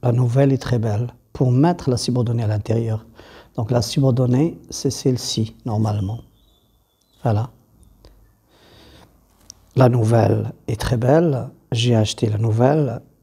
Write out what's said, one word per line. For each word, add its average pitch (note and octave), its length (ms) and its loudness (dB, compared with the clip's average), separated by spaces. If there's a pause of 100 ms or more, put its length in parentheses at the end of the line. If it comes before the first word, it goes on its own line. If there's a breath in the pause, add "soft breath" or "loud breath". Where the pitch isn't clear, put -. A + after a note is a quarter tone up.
La B2 100 2
nouvelle B2+ 380 2
est C3 120 0
très A#2+ 160 -2
belle A2+ 340 -4 (220)
pour B2+ 180 0
mettre D#3+ 380 2
la A#2+ 80 0
subordonnée A#2+ 440 -2
à G#2+ 40 -4
l'intérieur. A2 580 -2 (500 loud breath)
Donc, A2+ 160 -6
la A#2+ 120 2
subordonnée, C3 760 0 (120)
c'est - 180 -6
celle-ci, - 680 -4 (120)
normalement. G#2+ 540 -2 (1000)
Voilà. A2+ 280 -2 (2250 soft breath)
La B2+ 140 6
nouvelle A2 640 2 (140)
est A2 120 -6
très - 160 -2
belle. C3 540 2 (200)
J'ai A#2+ 240 0
acheté A2 360 0
la G#2+ 80 -2
nouvelle. A#2+ 640 0 (200)